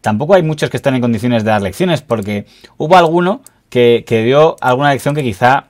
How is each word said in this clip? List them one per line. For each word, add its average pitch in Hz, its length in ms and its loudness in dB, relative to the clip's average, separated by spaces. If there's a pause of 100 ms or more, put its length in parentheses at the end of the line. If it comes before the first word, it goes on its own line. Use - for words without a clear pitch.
tampoco 123 320 -2
hay 185 80 4
muchos 156 300 -4
que 135 60 -6
estén 131 180 -2
en 123 60 -2
condiciones 117 420 -2
de 110 80 0
dar 107 100 0
lecciones, 151 400 -2
porque 202 460 -6 (300)
hubo 160 200 2
alguno 175 460 0 (260)
que, 120 380 2
que 113 160 -2
dio 147 360 2
alguna 131 300 0
lección 143 240 -2
que 151 80 -4
quizá 127 480 0